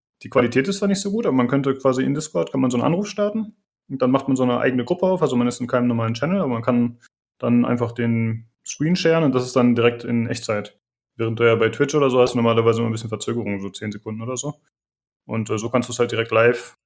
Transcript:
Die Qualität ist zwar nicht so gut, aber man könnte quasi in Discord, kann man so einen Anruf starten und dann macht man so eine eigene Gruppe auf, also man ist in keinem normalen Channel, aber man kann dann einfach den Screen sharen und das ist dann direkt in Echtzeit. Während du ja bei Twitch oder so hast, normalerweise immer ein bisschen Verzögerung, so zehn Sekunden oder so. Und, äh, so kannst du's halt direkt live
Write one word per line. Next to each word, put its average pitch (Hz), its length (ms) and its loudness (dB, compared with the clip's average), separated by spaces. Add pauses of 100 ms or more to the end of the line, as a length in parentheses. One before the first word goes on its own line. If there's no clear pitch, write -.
(220)
Die 120 80 -14
Qualität 139 380 2
ist 196 100 -4
zwar 202 100 0
nicht 196 120 0
so 202 100 -4
gut, 226 160 -2
aber 143 100 0
man 123 120 2
könnte 139 260 0
quasi 131 300 0
in 135 100 0
Discord, 160 380 -4
kann 135 80 -2
man 127 100 2
so 127 60 -2
einen - 100 0
Anruf 175 220 0
starten 214 480 -4 (320)
und 135 140 -6
dann 127 80 2
macht 131 180 0
man 135 80 2
so 127 60 0
eine 123 180 2
eigene 123 240 0
Gruppe 180 220 -2
auf, 185 160 0
also 131 140 0
man 120 100 2
ist 120 140 -4
in 127 60 -6
keinem 123 220 0
normalen 113 260 0
Channel, 160 260 -2
aber 139 120 -2
man 117 100 -4
kann 120 360 0 (400)
dann 120 260 2
einfach 120 280 -2
den 113 540 -2 (200)
Screen 165 300 -2
sharen 165 280 2
und 131 100 2
das 127 100 0
ist 127 120 -4
dann 123 180 4
direkt 120 300 0
in 117 220 -2
Echtzeit. 110 520 -4 (380)
Während 113 220 -2
du 117 60 2
ja 117 100 8
bei 110 140 2
Twitch 139 260 -2
oder 139 160 4
so 127 100 4
hast, 123 140 4
normalerweise 117 460 4
immer 117 80 -2
ein 110 40 -2
bisschen 113 180 -6
Verzögerung, 104 500 -6
so 98 100 -10
zehn 107 220 -8
Sekunden 110 300 -10
oder 127 140 -8
so. 139 180 -8 (720)
Und, 113 240 -4
äh, 110 80 -2
so 113 120 -6
kannst 123 180 0
du's 117 100 -8
halt 117 140 2
direkt 113 200 -2
live 117 420 4 (100)